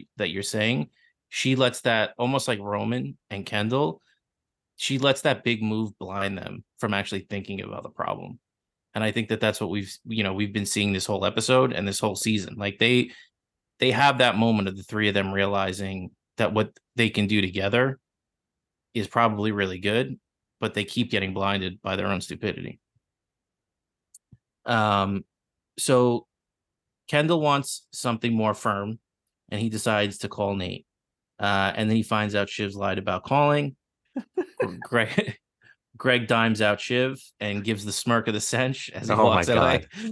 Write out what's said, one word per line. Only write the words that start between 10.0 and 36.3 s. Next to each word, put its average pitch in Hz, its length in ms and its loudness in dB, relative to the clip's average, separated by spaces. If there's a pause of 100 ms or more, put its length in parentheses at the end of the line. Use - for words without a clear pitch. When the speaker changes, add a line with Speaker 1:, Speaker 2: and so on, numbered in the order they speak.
Speaker 1:
you 110 180 -2
know, 95 100 -2
we've 101 180 -2
been 104 140 -2
seeing 101 260 0
this 92 140 -2
whole 98 180 -2
episode 127 480 2
and 101 140 -4
this 98 140 -4
whole 104 160 0
season. 104 400 -2
Like, 101 220 -6
they, 123 340 4 (640)
they 127 140 2
have 135 260 4
that 120 180 6
moment 107 320 4
of 95 80 -8
the 95 60 -12
three 107 260 0
of 98 60 2
them 98 180 0
realizing 98 800 -2 (280)
that 110 140 0
what 107 240 0 (200)
they 113 140 4
can 104 160 0
do 104 140 2
together 101 600 0 (920)
is 104 120 -4
probably 107 460 2
really 95 260 -2
good, 120 400 -2 (400)
but 110 160 -4
they 107 100 -2
keep 113 260 -2
getting 95 240 0
blinded 98 480 -2
by 95 120 -4
their 98 140 -2
own 95 120 0
stupidity. - 600 -8 (1900)
Um, 101 580 2 (540)
so 123 480 4 (800)
Kendall 156 320 4
wants 143 520 0
something 117 420 -2
more 110 200 2
firm, 104 440 -4 (520)
and 107 100 -4
he 113 80 -2
decides 104 500 0
to 101 100 -6
call 101 280 -2
Nate. 95 300 -8 (520)
Uh, 98 360 2
and 110 140 0
then 110 80 4
he 110 60 2
finds 107 320 0
out 101 160 0
Shiv's 101 260 -6
lied 98 220 -2
about 98 260 -4
calling. 147 520 2 (380)
Speaker 2:
<laughs> - 680 -6
Speaker 1:
Greg, 117 560 -2 (580)
Greg 123 300 2
dimes 113 340 4